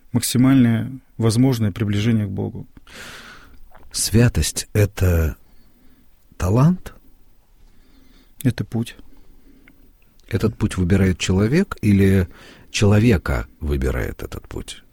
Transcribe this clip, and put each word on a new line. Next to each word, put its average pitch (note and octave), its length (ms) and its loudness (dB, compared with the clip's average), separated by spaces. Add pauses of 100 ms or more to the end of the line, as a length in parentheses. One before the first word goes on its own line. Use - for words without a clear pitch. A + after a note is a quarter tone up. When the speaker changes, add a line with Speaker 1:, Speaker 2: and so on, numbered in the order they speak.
(120)
Speaker 1:
максимальное A#2+ 800 2 (260)
возможное A2+ 540 2
приближение G#2 560 -2
к - 20 -8
Богу. G2+ 380 -8 (1200)
Speaker 2:
Святость — - 840 0
это F2+ 600 0 (1040)
талант? B2+ 560 0 (1500)
Speaker 1:
Это A#2 200 -2
путь. A2+ 320 -6 (1300)
Speaker 2:
Этот G#2+ 300 -2
путь - 200 -4
выбирает F#2 420 2
человек A2 600 0
или G2 460 4 (440)
человека G2+ 760 2 (120)
выбирает C2 640 -4
этот - 240 -14
путь? - 460 -14